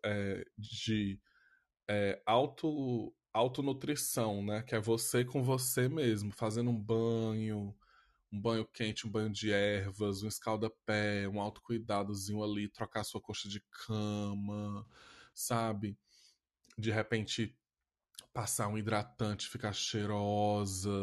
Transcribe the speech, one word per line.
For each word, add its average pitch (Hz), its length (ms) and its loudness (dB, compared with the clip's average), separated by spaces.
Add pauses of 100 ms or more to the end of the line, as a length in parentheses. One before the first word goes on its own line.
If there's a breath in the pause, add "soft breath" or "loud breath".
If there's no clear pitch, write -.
é, 101 420 0 (120)
de, 107 640 -2 (680 soft breath)
é, 101 360 2
auto, 135 880 2 (200)
autonutrição, 131 1080 0
né? 107 200 -2
Que 123 120 -2
é 110 40 2
você 117 460 2
com 127 180 0
você 127 460 2
mesmo, 110 420 2
fazendo 117 400 0
um 113 80 2
banho, 110 960 0 (560 soft breath)
um 104 100 -4
banho 113 240 2
quente, 107 420 -4
um 101 40 -4
banho 110 180 0
de 104 220 0
ervas, 101 720 2
um 107 40 -2
escalda-pé, 104 1000 0
um 101 140 -2
autocuidadozinho 104 1000 -2
ali, 104 260 0
trocar 107 340 -4
sua - 180 -8
coxa - 280 -8
de 101 120 -8 (240)
cama, 104 1000 -2 (480 loud breath)
sabe? 107 640 0 (800 soft breath)
De 110 140 0
repente, 107 640 -2 (800)
passar 107 340 -2
um 107 100 -2
hidratante, 104 720 -2
ficar 107 240 -4
cheirosa, 104 1200 0 (100)